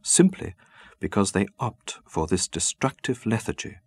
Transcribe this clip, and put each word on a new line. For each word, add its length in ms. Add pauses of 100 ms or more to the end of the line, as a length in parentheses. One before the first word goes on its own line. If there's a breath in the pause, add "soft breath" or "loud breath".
simply 540 (440 loud breath)
because 340
they 140 (120)
opt 480
for 180
this 220
destructive 760
lethargy 600